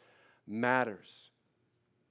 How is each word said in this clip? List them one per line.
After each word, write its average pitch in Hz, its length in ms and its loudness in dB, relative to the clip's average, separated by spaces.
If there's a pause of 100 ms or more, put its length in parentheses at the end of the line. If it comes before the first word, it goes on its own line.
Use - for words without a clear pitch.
(460)
matters. 117 840 -2 (800)